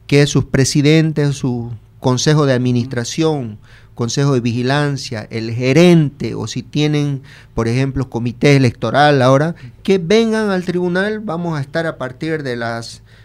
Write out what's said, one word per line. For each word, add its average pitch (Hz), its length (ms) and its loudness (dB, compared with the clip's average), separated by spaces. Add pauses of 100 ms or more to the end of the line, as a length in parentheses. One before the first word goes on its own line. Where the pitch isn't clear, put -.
que 143 200 4
sus 139 180 2
presidentes, 147 920 2
su 120 360 -4 (300)
consejo 143 440 2
de 135 80 2
administración, 123 1040 -2 (340)
consejo 139 400 -2
de 127 60 0
vigilancia, 123 920 -4
el 113 220 -8
gerente, 135 800 4
o 110 140 -6
si - 160 -8
tienen, 147 580 -2 (320)
por 113 140 -2
ejemplo, 131 420 -2
comité 123 460 0
electoral 135 640 2
ahora, 139 320 4 (300)
que 190 160 2
vengan 220 500 0
al 185 140 -2
tribunal. 180 560 -2
Vamos 170 360 -6
a 147 60 -4
estar 165 240 -6
a 151 120 -6
partir 156 440 -6
de 127 140 -6
las, 117 480 -8 (200)